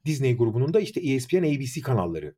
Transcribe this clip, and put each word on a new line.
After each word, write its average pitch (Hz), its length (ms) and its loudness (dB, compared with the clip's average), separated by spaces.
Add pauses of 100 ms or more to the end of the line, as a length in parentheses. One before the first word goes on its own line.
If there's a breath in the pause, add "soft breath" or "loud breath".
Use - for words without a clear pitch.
Disney 135 320 0
grubunun 120 380 0
da 214 60 4
işte 170 200 -4
E 135 200 0
S 127 80 -8
P 180 140 2
N, 165 40 2
A 143 140 0
B 135 40 -6
C 131 160 -8
kanalları 85 580 -2